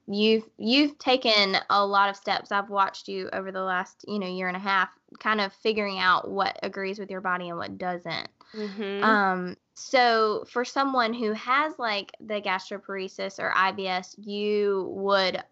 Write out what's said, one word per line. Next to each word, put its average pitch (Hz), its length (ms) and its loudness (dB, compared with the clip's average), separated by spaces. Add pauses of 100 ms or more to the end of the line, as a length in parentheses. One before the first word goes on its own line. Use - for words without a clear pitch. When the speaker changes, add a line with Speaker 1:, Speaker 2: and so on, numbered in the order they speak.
Speaker 1:
you've, 220 520 2
you've 285 420 2
taken 220 560 4 (140)
a 202 160 4
lot 202 240 4
of 196 80 -6
steps. - 340 -4
I've 202 180 -2
watched 196 380 -2
you 190 240 -6
over 190 220 -6
the 190 100 -4
last, 185 420 -4
you 208 140 -4
know, 185 80 -4
year 185 220 -4
and 180 80 -4
a - 20 -6
half, 196 300 2 (300)
kind 214 200 0
of 196 140 0
figuring 208 440 -2
out 185 320 4
what 196 320 0
agrees 196 380 -6
with 190 100 -8
your 190 120 -6
body 180 260 -2
and 170 100 -8
what 196 200 -8
doesn't. 175 500 -6 (260)
Speaker 2:
Mm-hmm. 208 680 0
Speaker 1:
Um, 185 340 0 (200)
so 226 760 4
for 247 160 -2
someone 254 480 0
who 233 200 -2
has, 269 460 -2
like, 208 400 -4
the 208 220 -6
gastroparesis 190 1000 -6
or - 160 -2
I 190 160 4
B 196 160 -6
S, 185 320 -4
you 208 760 0
would 196 460 2 (100)